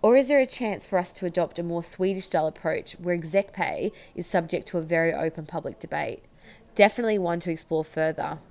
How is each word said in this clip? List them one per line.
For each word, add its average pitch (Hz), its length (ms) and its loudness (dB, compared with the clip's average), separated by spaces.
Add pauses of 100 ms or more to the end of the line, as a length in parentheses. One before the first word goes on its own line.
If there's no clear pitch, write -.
Or 226 140 8
is 269 100 6
there 277 140 6
a 254 60 4
chance 214 400 -6
for 190 120 0
us 185 140 -2
to - 140 -6
adopt 170 340 -2
a - 20 -4
more 170 220 -4
Swedish-style 185 640 -2
approach - 460 -4
where 175 200 -2
exec 175 380 0
pay 190 400 -4 (240)
is 175 100 -4
subject 170 420 0
to 180 100 -2
a 165 40 0
very 165 320 2
open 160 320 -4
public 143 320 -8
debate? 135 460 -6 (520)
Definitely 214 420 4
one 175 220 0
to 170 100 -6
explore 160 340 -2
further. 156 540 -2 (120)